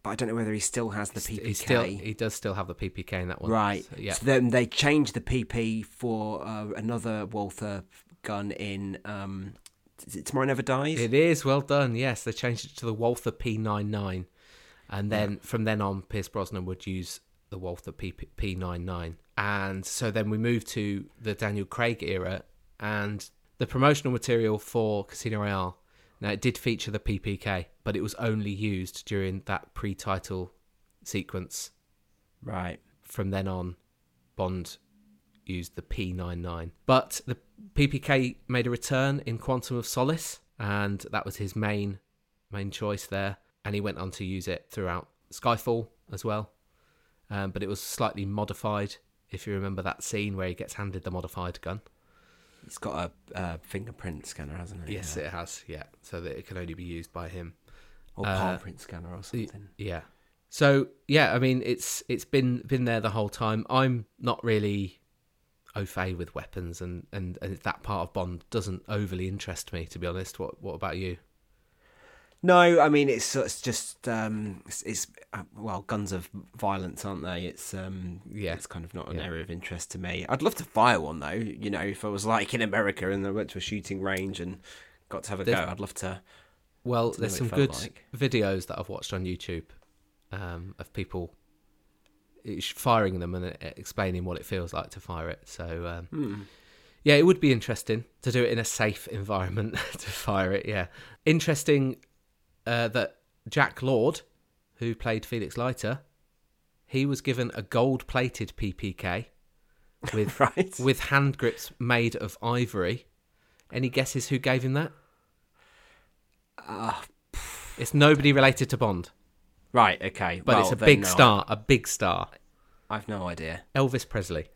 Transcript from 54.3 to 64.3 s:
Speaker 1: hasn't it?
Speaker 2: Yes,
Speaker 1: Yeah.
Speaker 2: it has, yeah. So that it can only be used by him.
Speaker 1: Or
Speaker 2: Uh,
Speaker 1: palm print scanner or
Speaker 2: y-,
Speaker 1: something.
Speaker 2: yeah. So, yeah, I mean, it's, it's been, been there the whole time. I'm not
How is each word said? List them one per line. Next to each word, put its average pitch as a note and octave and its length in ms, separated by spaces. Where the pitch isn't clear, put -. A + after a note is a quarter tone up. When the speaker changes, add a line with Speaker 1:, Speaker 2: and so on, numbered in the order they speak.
Speaker 1:
hasn't F2 300
it? - 60
Speaker 2:
Yes, F2 240
Speaker 1:
Yeah. D2 60
Speaker 2:
it D2 80
has, - 360
yeah. D2+ 160
So F2 200
that D2 160
it - 100
can F#2+ 100
only E2+ 160
be F2+ 100
used E2+ 300
by E2+ 160
him. F2 240
Speaker 1:
Or G2+ 120
Speaker 2:
Uh, F#2+ 120
Speaker 1:
palm F#2 200
print - 200
scanner F2 300
or F2+ 80
Speaker 2:
y-, G2 40
Speaker 1:
something. G#2 560
Speaker 2:
yeah. F#2 240
So, C#3 380
yeah, C3+ 260
I B2 60
mean, B2+ 260
it's, - 420
it's - 180
been, B2+ 340
been B2 260
there A#2 140
the G#2+ 100
whole G#2 200
time. A2 400
I'm B2+ 360
not A#2+ 240